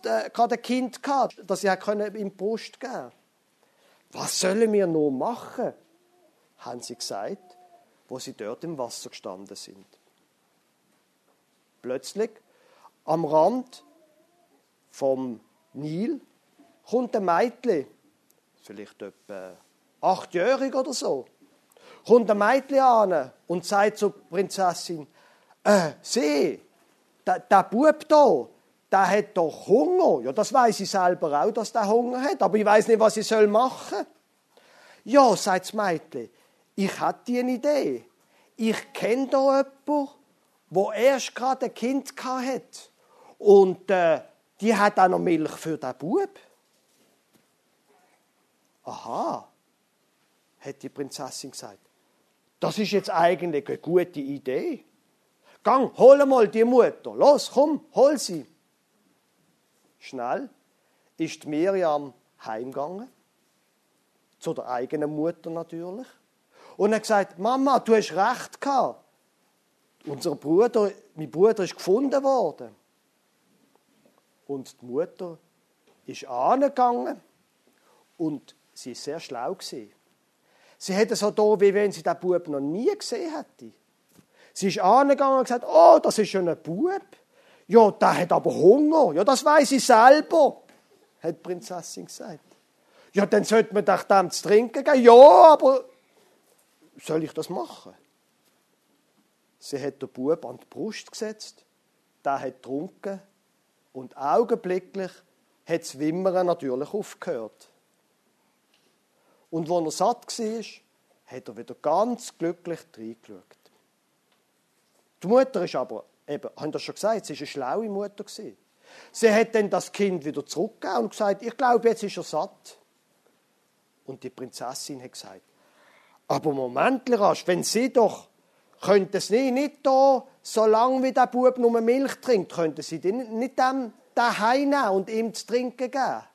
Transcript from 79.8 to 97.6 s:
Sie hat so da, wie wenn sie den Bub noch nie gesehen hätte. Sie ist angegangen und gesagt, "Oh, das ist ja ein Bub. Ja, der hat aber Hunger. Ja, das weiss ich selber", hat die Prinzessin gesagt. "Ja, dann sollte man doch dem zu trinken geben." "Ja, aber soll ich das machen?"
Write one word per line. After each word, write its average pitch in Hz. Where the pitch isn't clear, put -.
Sie -
hat 208
so 208
da, 214
wie 196
wenn 202
sie 165
den 165
Bub 175
noch 143
nie 202
gesehen 302
hätte. 127
Sie 190
ist 175
angegangen 269
und 254
gesagt, 247
"Oh, 330
das 233
ist 208
ja 190
ein 170
Bub. 320
Ja, 214
der 170
hat 175
aber 156
Hunger. 254
Ja, 180
das 254
weiss 294
ich 269
selber", 277
hat 165
die -
Prinzessin 180
gesagt. -
"Ja, 196
dann 208
sollte 220
man 202
doch 190
dem 190
zu -
trinken 226
geben." 277
"Ja, 294
aber 269
soll 160
ich 147
das 156
machen?" 175